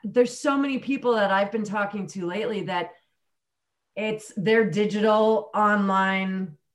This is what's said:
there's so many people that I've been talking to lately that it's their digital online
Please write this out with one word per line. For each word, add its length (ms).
there's 360
so 180
many 220
people 360
that 160
I've 200
been 120
talking 440
to 180
lately 380
that 300
it's 420
their 320
digital 840
online 1040